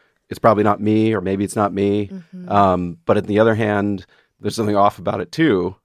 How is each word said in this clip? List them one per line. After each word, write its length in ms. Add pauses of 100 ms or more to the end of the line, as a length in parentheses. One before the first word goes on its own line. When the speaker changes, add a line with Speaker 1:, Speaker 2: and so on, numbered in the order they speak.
(280)
Speaker 1:
it's 100
probably 260
not 160
me, 340
or 60
maybe 240
it's 120
not 160
me. 360
Speaker 2:
Mm-hmm. 400
Speaker 1:
Um, 560
but 120
on 80
the 140
other 160
hand, 500 (360)
there's 160
something 200
off 220
about 220
it 120
too. 520